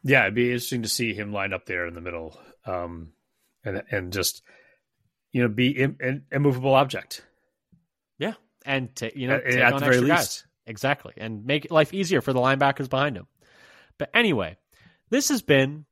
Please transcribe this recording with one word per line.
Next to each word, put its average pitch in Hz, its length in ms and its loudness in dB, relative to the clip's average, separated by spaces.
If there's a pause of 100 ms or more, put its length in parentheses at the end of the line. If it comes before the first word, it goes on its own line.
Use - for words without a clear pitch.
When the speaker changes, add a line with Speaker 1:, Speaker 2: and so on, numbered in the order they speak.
Speaker 1:
Yeah, 131 180 6
it'd 98 120 0
be 120 180 2
interesting 120 300 -6
to 110 60 -6
see 113 260 -2
him 104 180 -8
lined 98 220 -4
up 90 120 -10
there 87 200 -4
in 85 80 -10
the 85 60 -14
middle, 82 400 -12 (260)
um, 85 460 -8 (520)
and, 98 180 -8 (100)
and 90 200 -4
just, 95 300 -4 (880)
you 123 120 -2
know, 120 60 2
be 123 220 2
im-, 135 300 -2
an 135 320 -6
immovable 135 420 2
object. 131 500 0 (920)
Speaker 2:
Yeah, 190 140 -4 (340)
and 135 300 -4
ta-, 113 180 -6
you 127 140 -4
know, 110 80 2
Speaker 1:
At, 123 80 -4
Speaker 2:
take 123 160 2
Speaker 1:
at 127 120 6
Speaker 2:
on 139 80 0
Speaker 1:
the 139 60 0
very 127 120 6
Speaker 2:
extra 123 100 2
Speaker 1:
least. 170 100 6
Speaker 2:
guys. - 280 -4 (200)
Exactly, 131 500 -4
and 110 280 -10
make 143 260 -2
life 156 240 4
easier 180 260 2
for 135 120 -2
the 127 80 2
linebackers 135 500 2
behind 135 260 -2
him. - 100 -14 (720)
But - 160 -8
anyway, 120 420 2 (540)
this 269 180 2
has 269 140 0
been 143 500 2